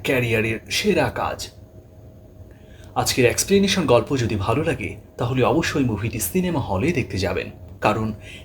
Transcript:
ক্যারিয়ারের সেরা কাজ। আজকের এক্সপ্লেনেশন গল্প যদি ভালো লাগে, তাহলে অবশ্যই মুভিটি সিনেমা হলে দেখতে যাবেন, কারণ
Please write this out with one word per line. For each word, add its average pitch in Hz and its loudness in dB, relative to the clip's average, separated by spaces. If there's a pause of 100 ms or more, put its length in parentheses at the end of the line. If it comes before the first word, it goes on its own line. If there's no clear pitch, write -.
ক্যারিয়ারের 113 2 (120)
সেরা 165 2
কাজ। 92 -4 (1600)
আজকের 120 2
এক্সপ্লেনেশন 190 2
গল্প 123 4
যদি 110 0
ভালো 113 0
লাগে, 107 -4 (260)
তাহলে 127 -2
অবশ্যই 139 2
মুভিটি 110 -2
সিনেমা 180 0
হলে 98 0
দেখতে 117 -2
যাবেন, 92 -2 (320)
কারণ 110 0 (320)